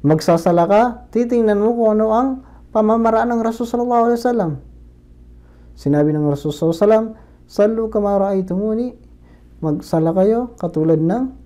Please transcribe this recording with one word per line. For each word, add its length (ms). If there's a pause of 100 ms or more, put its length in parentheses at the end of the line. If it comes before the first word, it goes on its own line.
Magsasala 640
ka, 140 (260)
titingnan 480
mo 160
kung 240
ano 160
ang 160 (420)
pamamaraan 600
ng 80
Rasul 240
Sallallahu 480
Alaihi 80
Wasallam. 300 (1200)
Sinabi 400
ng 160
Rasul 240
Sallallahu 240
Alaihi 80
Wasallam, 200 (440)
"Sallu 400
kama 320
ra'aytumuni." 680 (680)
Magsala 560
kayo 480
katulad 400
ng 320 (120)